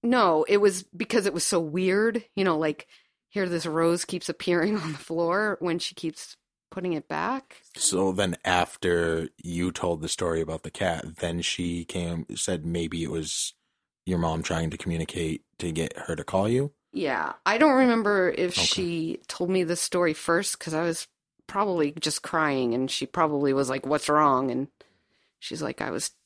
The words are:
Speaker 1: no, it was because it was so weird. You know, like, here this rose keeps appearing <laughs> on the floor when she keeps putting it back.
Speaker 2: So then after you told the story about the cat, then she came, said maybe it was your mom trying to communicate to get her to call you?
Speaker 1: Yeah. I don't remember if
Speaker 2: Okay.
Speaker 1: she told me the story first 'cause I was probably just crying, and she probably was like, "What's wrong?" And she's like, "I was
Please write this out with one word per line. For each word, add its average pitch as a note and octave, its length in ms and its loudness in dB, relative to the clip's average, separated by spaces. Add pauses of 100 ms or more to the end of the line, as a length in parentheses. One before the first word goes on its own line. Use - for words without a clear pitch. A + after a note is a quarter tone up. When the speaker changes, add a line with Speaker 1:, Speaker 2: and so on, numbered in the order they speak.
Speaker 1:
no, G3+ 460 4
it G3+ 100 6
was G3 240 4
because G3+ 440 -2
it D3+ 60 0
was D#3+ 140 -2
so F3+ 140 2
weird. F#3 640 0 (100)
You G3 100 0
know, E3 140 2
like, D#3 300 -2 (400)
here F#3+ 200 -2
this E3+ 160 -2
rose E3 400 2
keeps - 240 -6
appearing F3+ 480 2
<laughs> F#3+ 40 -2
on D#3 120 -4
the C#3 60 -8
floor F3+ 640 0
when E3+ 180 0
she - 160 -6
keeps - 420 -10 (340)
putting F3+ 240 -4
it D3+ 140 -6
back. G3 540 -6 (140)
Speaker 2:
So F#2+ 360 2
then F#2 320 0
after E2+ 840 0 (100)
you F2 340 -2
told E2+ 300 -2
the D#2+ 60 -6
story E2 320 -2
about D#2+ 240 -6
the E2+ 80 -10
cat, E2+ 460 -4
then E2+ 220 -2
she F2 440 -4
came, E2+ 420 -4 (100)
said E2+ 300 -2
maybe E2+ 380 -2
it - 60 -4
was - 440 -4 (500)
your F2+ 140 0
mom E2 240 0
trying E2 280 -2
to D#2+ 60 -10
communicate E2 680 -4 (140)
to F2 140 -4
get D#2 240 -4
her E2 200 -4
to - 80 -8
call G2 240 2
you? C3+ 240 0 (200)
Speaker 1:
Yeah. B2+ 420 -2 (120)
I G#3 120 2
don't C#4+ 180 8
remember G#3 600 4
if F3+ 220 0
Speaker 2:
Okay. - 80 2
Speaker 1:
she E3+ 600 -2
told F3+ 220 -4
me F#3 140 4
the E3+ 120 0
story F3 380 0
first - 440 0
'cause D#3+ 160 -6
I D#3+ 80 0
was E3 240 -2 (400)
probably F3+ 460 0
just D#3 300 -4
crying, C3+ 520 2
and C3 160 0
she - 160 -4
probably D3 460 2
was C3+ 180 2
like, C3+ 160 -4
"What's D3 220 0
wrong?" C#3 420 4
And C3 180 -2 (720)
she's - 220 -8
like, - 200 -6
"I - 80 -4
was - 200 -4 (160)